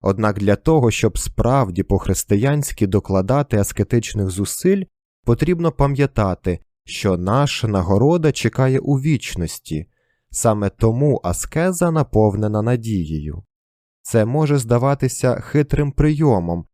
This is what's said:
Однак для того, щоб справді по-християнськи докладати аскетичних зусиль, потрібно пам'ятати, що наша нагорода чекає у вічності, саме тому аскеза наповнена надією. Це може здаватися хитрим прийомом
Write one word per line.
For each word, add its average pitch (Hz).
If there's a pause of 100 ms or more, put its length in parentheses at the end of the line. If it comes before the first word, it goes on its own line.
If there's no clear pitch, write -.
Однак 101
для 101
того, 147
щоб -
справді 117
по-християнськи 107
докладати 98
аскетичних 104
зусиль, 180 (400)
потрібно 165
пам'ятати, 120 (240)
що -
наша 113
нагорода 113
чекає 131
у 139
вічності, 107 (440)
саме 104
тому 123
аскеза 170
наповнена 107
надією. 92 (580)
Це 110
може 143
здаватися 127
хитрим 147
прийомом 120